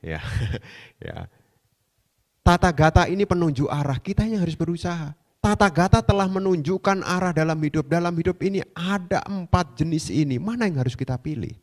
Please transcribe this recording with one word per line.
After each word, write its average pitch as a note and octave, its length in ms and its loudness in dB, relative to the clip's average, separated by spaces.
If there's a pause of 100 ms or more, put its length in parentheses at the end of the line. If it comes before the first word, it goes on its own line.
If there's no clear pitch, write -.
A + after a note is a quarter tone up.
Ya, D#2 180 -6 (420)
<laughs> - 440 -20
ya. - 180 -12 (1200)
Tata F3 260 4
gata D#3+ 400 4
ini G3 160 0
penunjuk D#3+ 400 0
arah, C3+ 320 -2
kita G3 240 -2
yang A3 160 -2
harus E3 160 -2
berusaha. E3+ 560 -4 (320)
Tata G#3 240 4
gata F3 320 4
telah G3 320 2
menunjukkan F#3+ 720 0
arah F3+ 320 0
dalam D#3 240 0
hidup. D3+ 320 -2
Dalam F3 240 0
hidup F3 240 0
ini F#3+ 320 -2
ada F#3 560 -2
empat F3+ 560 -2
jenis D#3+ 240 -2
ini, C3 320 0
mana A#3 240 -4
yang E3+ 160 0
harus B2 160 0
kita B2+ 240 -6
pilih? C#3+ 440 -6